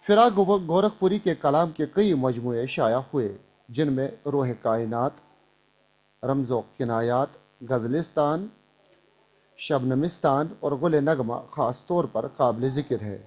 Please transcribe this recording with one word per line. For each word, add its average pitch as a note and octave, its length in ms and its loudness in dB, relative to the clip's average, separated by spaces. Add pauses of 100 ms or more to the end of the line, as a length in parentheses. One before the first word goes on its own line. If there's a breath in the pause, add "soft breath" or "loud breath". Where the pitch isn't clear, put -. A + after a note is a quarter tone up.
फ़िराक A3 280 6
गो-, G3 320 2
गोरखपुरी F#3+ 540 2
के F3+ 160 0
कलाम D#3 360 2
के D3+ 140 -4
कई F#3+ 300 2
मजमूए B2 520 -2
शाया B2 300 0 (160)
हुए, B2 160 -2 (400)
जिनमें C3+ 580 -2
रोह C#3 240 0 (120)
कायनात, A#2 520 -2 (1080)
रमज़ो B2+ 360 0 (180)
किनायात, A#2+ 540 0 (320)
गज़लिस्तान, D3 880 -2 (1080)
शबनमिस्तान C#3 920 0 (120)
और C#3+ 160 -2
गुल D#3+ 200 0
नगमा C3 380 0 (160)
ख़ास B2+ 360 -4
तौर F3 160 0
पर A2+ 220 -4 (100)
काबिल B2 320 0
ज़िक्र C3+ 280 -4
है। G2+ 300 -8